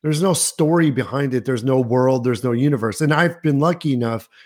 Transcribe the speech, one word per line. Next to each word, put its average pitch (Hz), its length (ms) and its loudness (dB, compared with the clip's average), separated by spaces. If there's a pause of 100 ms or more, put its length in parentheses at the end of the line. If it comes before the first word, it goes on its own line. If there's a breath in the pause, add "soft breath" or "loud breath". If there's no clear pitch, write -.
there's 151 200 -2
no 190 120 2
story 160 560 2
behind 127 420 -4
it. 123 140 -2
There's 123 180 -2
no 131 160 2
world. 127 440 2
There's 123 200 -2
no 123 80 0
universe. 120 480 0
And 151 140 2
I've 170 260 0
been 143 180 0
lucky 160 360 0
enough 117 340 -4 (180 soft breath)